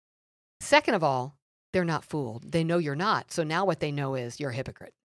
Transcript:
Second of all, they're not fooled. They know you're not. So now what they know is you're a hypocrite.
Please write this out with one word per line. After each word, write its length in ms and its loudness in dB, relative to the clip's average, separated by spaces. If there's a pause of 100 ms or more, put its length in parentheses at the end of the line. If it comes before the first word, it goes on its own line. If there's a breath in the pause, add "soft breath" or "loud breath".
(600)
Second 340 4
of 80 2
all, 320 0 (380)
they're 120 2
not 200 -2
fooled. 460 -6
They 120 2
know 140 2
you're 180 0
not. 360 0
So 120 -2
now 220 0
what 160 2
they 100 -2
know 240 -2
is 240 -6
you're 120 -4
a 40 -6
hypocrite. 380 -10 (120)